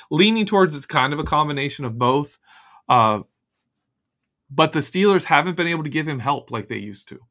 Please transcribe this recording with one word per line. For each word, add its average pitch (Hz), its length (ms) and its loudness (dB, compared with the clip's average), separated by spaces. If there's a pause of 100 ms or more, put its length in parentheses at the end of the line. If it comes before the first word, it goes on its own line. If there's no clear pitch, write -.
(100)
leaning 214 340 2
towards 185 300 2
it's 139 100 -12
kind 139 280 0
of 147 60 -6
a 147 60 -4
combination 143 600 -2
of 113 140 -8
both. 131 380 0 (520)
Uh, 110 320 4 (1300)
but 156 220 2
the 156 80 0
Steelers 190 440 2
haven't 160 320 2
been 170 120 -2
able 165 160 -4
to 151 60 -8
give 151 160 -4
him 147 120 -6
help 135 320 -6
like 113 160 -8
they 110 120 -8
used 101 300 -16
to, - 120 -20 (100)